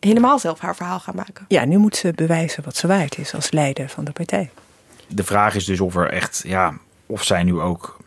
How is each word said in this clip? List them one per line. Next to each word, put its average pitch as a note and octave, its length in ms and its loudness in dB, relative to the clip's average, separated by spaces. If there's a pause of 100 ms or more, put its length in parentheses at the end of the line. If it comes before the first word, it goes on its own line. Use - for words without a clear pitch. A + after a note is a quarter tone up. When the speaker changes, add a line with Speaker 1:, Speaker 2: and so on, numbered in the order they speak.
Speaker 1:
helemaal A#3+ 380 4
zelf E3 220 -4
haar F3 160 -6
verhaal F3+ 240 -8
gaan F#3 160 -12
maken. - 320 -12
Speaker 2:
Ja, D#3+ 160 4
nu D#3 140 4
moet G#3 180 4
ze F3 180 0
bewijzen D#3+ 500 0
wat C#3 120 -12
ze - 100 -2
waard F3 320 2
is D3 160 -8
als - 160 -4
leider C#3 380 0
van - 160 -10
de D3 80 -6
partij. F3 380 -4 (580)
Speaker 3:
De F#2+ 160 -4
vraag G2+ 300 2
is F#2 100 -2
dus F#2 160 -2
of F2+ 160 -2
er F2 140 2
echt, - 360 -4
ja, F2+ 280 0 (320)
of - 180 -8
zij F2 180 2
nu F2+ 180 2
ook E2+ 460 -4